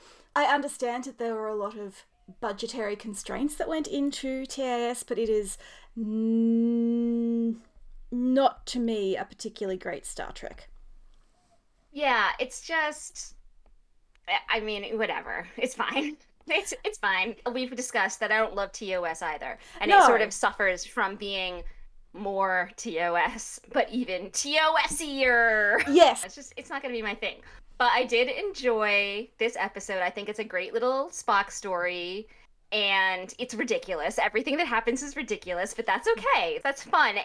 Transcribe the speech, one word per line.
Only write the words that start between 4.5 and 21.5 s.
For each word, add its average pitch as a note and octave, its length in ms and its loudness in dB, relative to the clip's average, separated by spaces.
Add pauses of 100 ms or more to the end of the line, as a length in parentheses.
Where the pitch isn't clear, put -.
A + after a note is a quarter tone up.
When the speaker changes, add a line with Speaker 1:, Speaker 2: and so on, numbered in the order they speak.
Speaker 1:
A A#3+ 280 0
S, A#3+ 120 -6
but - 160 -4
it A3+ 100 0
is G#3 300 0 (380)
n-, A#3 1600 2 (500)
not, B3+ 560 2
to B3+ 120 -6
me, G#3+ 380 0
a - 80 -4
particularly G3 540 -8
great - 280 -10
Star - 260 -10
Trek. - 360 -14 (1200)
Speaker 2:
Yeah, B3+ 360 2 (100)
it's B3 220 -6
just, - 720 -4 (920)
I, G3+ 300 -2
I - 20 -2
mean, G#3+ 380 -6
whatever. E3+ 480 -4 (100)
It's B3+ 180 -4
fine. D4 480 -4
<laughs> - 40 -20 (240)
It's, - 220 -2 (100)
it's G#4+ 140 -6
fine. G3 380 0 (180)
We've B3+ 240 -4
discussed G#3+ 440 -2
that G#3+ 120 0
I G#3+ 60 4
don't G#3+ 160 0
love G3 180 -4
T F#3+ 220 -6
O F3+ 80 -2
S E3 180 -4
either. D3+ 380 -8 (240)
And G#3 80 4
it G4+ 40 10
Speaker 1:
No. F#4 120 12
Speaker 2:
sort A#3 160 8
of G#3 100 0
suffers G3 500 0
from G3+ 340 -2
being F#3+ 460 -6 (520)